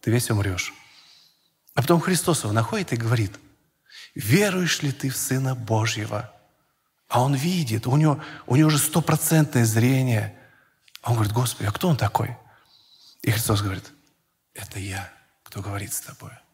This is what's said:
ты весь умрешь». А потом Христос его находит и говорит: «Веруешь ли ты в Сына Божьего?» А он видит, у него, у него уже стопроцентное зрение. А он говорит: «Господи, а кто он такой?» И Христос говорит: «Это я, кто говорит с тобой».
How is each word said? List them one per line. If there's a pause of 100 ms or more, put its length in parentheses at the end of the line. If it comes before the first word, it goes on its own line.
ты
весь
умрешь». (1000)
А
потом
Христос
его
находит
и
говорит: (760)
«Веруешь
ли
ты
в
Сына
Божьего?» (800)
А
он
видит,
у
него, (240)
у
него
уже
стопроцентное
зрение. (640)
А
он
говорит:
«Господи,
а
кто
он
такой?» (840)
И
Христос
говорит: (640)
«Это
я, (340)
кто
говорит
с
тобой». (220)